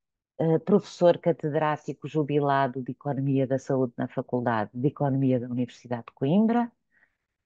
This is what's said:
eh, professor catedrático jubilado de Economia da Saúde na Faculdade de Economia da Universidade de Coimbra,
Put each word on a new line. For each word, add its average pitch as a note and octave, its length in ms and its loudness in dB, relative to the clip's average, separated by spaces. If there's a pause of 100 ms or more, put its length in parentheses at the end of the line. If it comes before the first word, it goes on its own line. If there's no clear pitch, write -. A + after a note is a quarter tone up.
(380)
eh, D#3+ 200 2
professor F3 600 2
catedrático D3+ 880 -2
jubilado C#3 760 0
de B2+ 100 -8
Economia C3+ 540 -2
da C3 120 0
Saúde C3 380 -2
na B2+ 120 -4
Faculdade A#2+ 680 -2
de B2+ 140 0
Economia C3+ 500 0
da A#2+ 80 -8
Universidade A#2+ 600 -8
de - 80 -20
Coimbra, A3+ 580 0 (720)